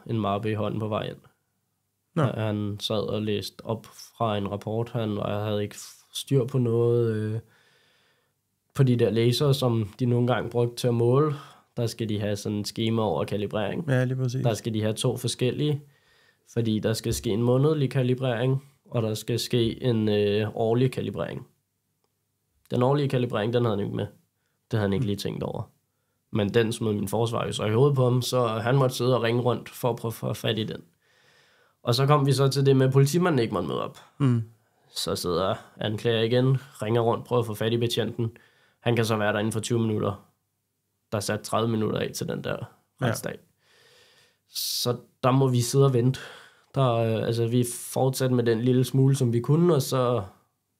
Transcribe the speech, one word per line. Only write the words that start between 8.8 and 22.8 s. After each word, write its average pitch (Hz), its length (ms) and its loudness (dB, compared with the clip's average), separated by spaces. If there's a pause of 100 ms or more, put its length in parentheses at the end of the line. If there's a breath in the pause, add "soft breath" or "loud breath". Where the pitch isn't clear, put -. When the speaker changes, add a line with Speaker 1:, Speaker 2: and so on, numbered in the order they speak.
Speaker 1:
de 123 120 4
der 117 140 2
lasere, 120 440 2
som 117 360 0 (100)
de 131 60 0
nogle 120 220 2
gange 117 220 0
brugte 120 260 -2
til - 120 -2
at 120 60 2
måle. 131 420 2 (420 loud breath)
Der 117 100 -2
skal 113 220 -6
de 104 100 -2
have 104 160 -2
sådan 104 240 -4
et 104 80 -6
skema 113 340 -2
over 87 240 0
kalibrering. 104 600 -4
Speaker 2:
Ja, 127 160 2
lige 127 140 -4
præcis. 127 260 -4
Speaker 1:
Der 120 100 2
skal 110 200 -6
de 107 80 -2
have 110 120 0
to 120 240 -2
forskellige, 143 640 -2 (720 soft breath)
fordi 113 260 0
der 104 140 0
skal 113 200 -2
ske - 160 -4
en 104 140 0
månedlig 135 480 2
kalibrering, 127 720 0 (260 soft breath)
og 120 120 0
der 110 120 -2
skal 117 260 -4
ske - 440 0
en, 110 260 2
øh, 104 460 2
årlig 120 360 2
kalibrering. - 560 -6 (1200)
Den 120 120 2